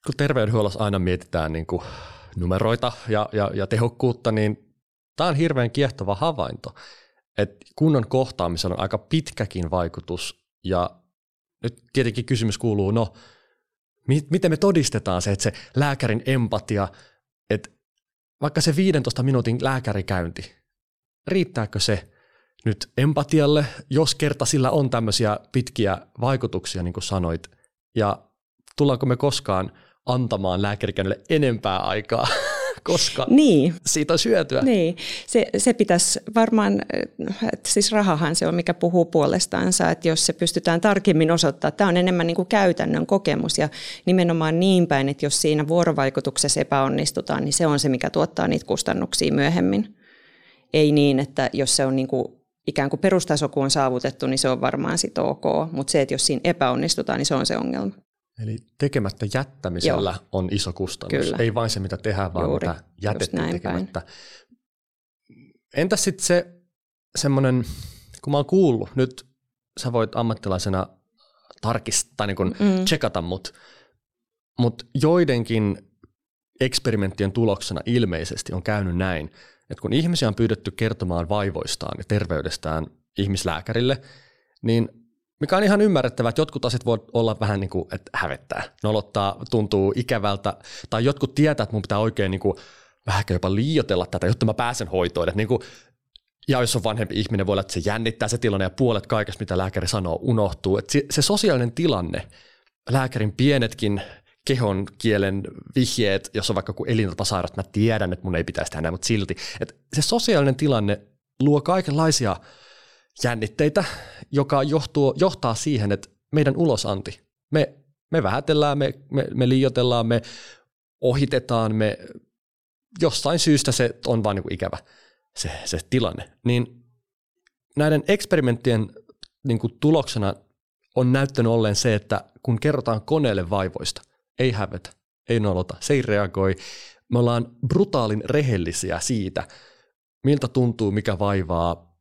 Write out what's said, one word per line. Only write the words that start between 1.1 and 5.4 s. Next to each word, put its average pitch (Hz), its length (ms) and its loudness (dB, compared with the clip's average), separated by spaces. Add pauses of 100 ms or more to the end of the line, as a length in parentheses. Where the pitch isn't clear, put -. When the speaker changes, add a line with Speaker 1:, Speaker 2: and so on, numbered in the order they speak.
Speaker 1:
niin 80 140 -6
kuin 87 160 -4 (540)
numeroita 101 560 0 (160)
ja, 107 240 0
ja, 104 220 0
ja 98 120 -2
tehokkuutta, 117 680 0
niin 107 420 -2 (420)
tää 160 100 0
on 175 100 0
hirveän 139 340 0